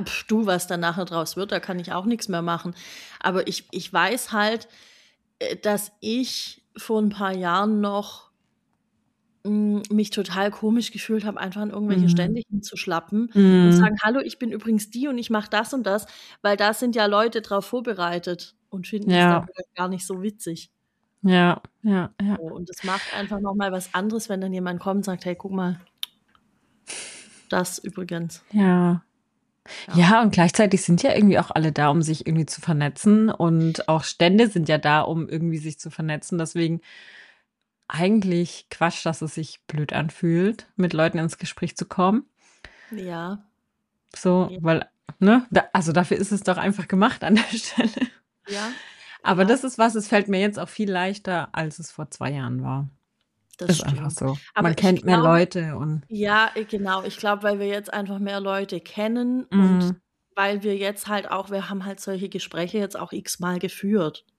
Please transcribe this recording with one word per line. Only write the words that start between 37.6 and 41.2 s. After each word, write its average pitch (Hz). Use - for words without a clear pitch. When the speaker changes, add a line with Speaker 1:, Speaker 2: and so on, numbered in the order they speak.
Speaker 2:
eigentlich 180
Quatsch, -
dass 165
es 156
sich -
blöd 147
anfühlt, 170
mit 180
Leuten 160
ins 165